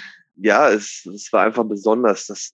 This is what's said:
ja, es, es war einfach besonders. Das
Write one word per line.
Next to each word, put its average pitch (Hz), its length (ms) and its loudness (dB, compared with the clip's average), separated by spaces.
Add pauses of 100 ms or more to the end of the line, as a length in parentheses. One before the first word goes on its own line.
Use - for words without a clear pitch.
(380)
ja, 107 320 4
es, - 360 -2
es 98 280 -16
war 101 100 4
einfach 113 220 0
besonders. 107 600 0
Das - 320 -14